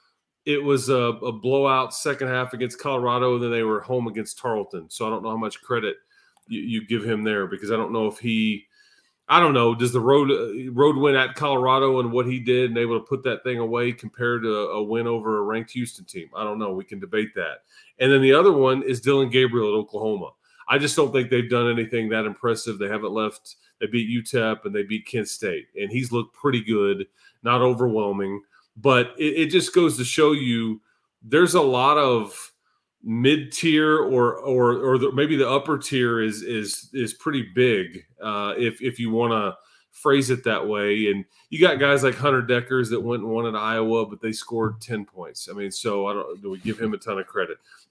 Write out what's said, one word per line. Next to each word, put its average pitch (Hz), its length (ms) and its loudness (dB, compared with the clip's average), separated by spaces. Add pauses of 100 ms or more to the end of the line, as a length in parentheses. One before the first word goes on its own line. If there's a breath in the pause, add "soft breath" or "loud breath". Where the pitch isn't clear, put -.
(460 soft breath)
it 147 180 0
was 131 240 2
a, 135 80 4
a 120 360 -2
blowout 131 640 0
second 139 340 -4
half 127 260 -2
against 120 260 -6
Colorado, 123 540 0
and 120 100 -2
then 117 60 -2
they 117 120 0
were 107 180 0
home 123 280 -4
against 107 300 -8
Tarleton. 101 500 -6
So - 180 -6
I 107 40 -2
don't 107 120 -4
know 110 80 -6
how 110 60 -4
much 110 240 -6
credit 110 360 -4 (520 soft breath)
you, 110 140 -6
you 110 240 -6
give 110 180 -2
him 107 200 -2
there, 104 220 0
because 98 240 -8
I 113 60 0
don't 107 160 -4
know 110 140 0
if 104 120 -6
he, 110 480 -2 (640 soft breath)
I 151 100 6
don't 160 160 6
know, 120 180 6
does 120 200 0
the 123 80 2
road, 139 320 4
uh, 123 400 -4
road 139 240 4
win 139 180 4
at 131 220 2
Colorado 131 640 2
and 120 100 0
what 123 160 0
he 127 140 -4
did 123 300 2
and 117 60 -2
able 117 220 0
to 110 80 -8
put 135 160 -4
that 117 220 -4
thing 123 160 -4
away 120 320 -2
compared 120 500 -4
to 110 100 -2
a 104 300 -2
win 113 240 -2
over 110 320 -2
a 104 40 0
ranked 110 280 -4
Houston 113 340 -8
team? 82 300 -14
I 101 80 -8
don't 107 160 -6
know. 104 140 -4
We 95 120 -8
can 101 140 -14
debate 104 380 -4
that. 80 240 -6 (400 soft breath)
And 127 120 4
then 139 80 6
the 135 140 8
other 180 180 8
one 135 300 4
is 131 180 -2
Dylan 135 300 2
Gabriel 120 380 2
at 104 100 0
Oklahoma. 104 520 -4 (380 loud breath)
I 127 80 4
just 143 200 0
don't 139 160 2
think 123 180 0
they've 120 180 0
done 120 220 2
anything 117 380 -2
that 110 180 -2
impressive. 107 520 -4
They 98 100 -4
haven't 104 240 -4
left. 107 440 -6 (240 soft breath)
They 113 60 -4
beat 113 220 -2
U 120 140 -2
tep 110 440 -2
and 101 80 -8
they 104 80 -2
beat 107 240 -6
Kent 110 220 -6
State. 87 400 -8 (120)
And 101 100 -6
he's 123 200 -4
looked 117 240 -4
pretty 123 300 -2
good, 101 420 0 (380 soft breath)
not 120 180 2
overwhelming. 107 800 0 (340 soft breath)
But 123 420 2
it, 151 160 0
it 156 160 0
just 170 240 0
goes 160 240 4
to 123 60 -2
show 151 280 4
you 117 480 -2 (420)
there's 151 320 2
a 175 80 4
lot 135 360 4
of 120 540 0 (520)
mid-tier 151 960 2
or, 127 380 2
or, 127 420 2
or 131 200 2
the, 135 140 0
maybe 147 240 0
the 135 120 2
upper 139 300 0
tier 120 420 0
is, 110 220 -4
is, 107 500 -8
is 120 220 -4
pretty 139 280 -4 (120)
big, 95 500 0 (180)
uh, 104 340 -4
if, 113 240 -2
if 120 180 -6
you 117 120 -4
wanna 110 460 0 (340 soft breath)
phrase 139 400 2
it 127 140 -2
that 107 220 0
way. 104 440 0
And 98 140 -2 (260 soft breath)
you - 100 -2
got 165 180 6
guys 143 240 4
like 131 120 2
Hunter 131 280 2
Deckers 123 480 0
that 117 100 0
went 117 220 -2
and 110 80 -6
won 113 160 -2
at 110 80 -4
Iowa, 110 520 0
but 104 140 -16
they 113 120 -4
scored 110 480 -4
ten 107 240 -8
points. 85 460 -16
I 92 40 -12
mean, 101 160 -8
so 101 360 -4
I 104 80 -4
don't, 90 260 -8
do 101 100 -8
we 95 80 -8
give 107 220 -6
him 110 140 -4
a 101 40 -8
ton 101 200 -8
of 95 80 -8
credit? 87 320 -6 (320 soft breath)